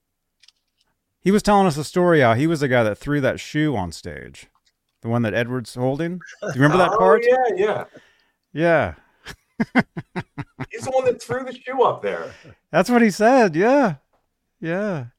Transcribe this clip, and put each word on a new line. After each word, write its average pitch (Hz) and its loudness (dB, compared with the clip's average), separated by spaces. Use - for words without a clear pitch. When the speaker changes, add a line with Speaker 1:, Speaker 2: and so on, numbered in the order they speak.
Speaker 1:
He 180 0
was 202 2
telling 202 4
us 147 0
a 151 -6
story 175 2
how 113 4
he 135 0
was 165 -2
the 143 0
guy 123 2
that 104 -2
threw 143 -4
that 127 -2
shoe 151 -4
on 87 -6
stage. 67 -18
The 113 -10
one 120 0
that 107 -2
Edward's 120 -4
holding. 147 -4
Do - -14
you 165 -8
remember 147 4
that 175 2
Speaker 2:
<laughs> 202 -2
Oh, - 0
Speaker 1:
part? 220 4
Speaker 2:
yeah, 254 4
yeah. 202 -2
Speaker 1:
Yeah. 143 0
<laughs> 262 2
Speaker 2:
He's 226 -14
the 262 -6
one 262 0
that 240 -2
threw 254 -8
the - -12
shoe 254 -4
up - -2
there. 85 -8
Speaker 1:
That's 175 0
what 240 4
he 220 4
said. 214 4
Yeah. 214 2
Yeah. 175 -6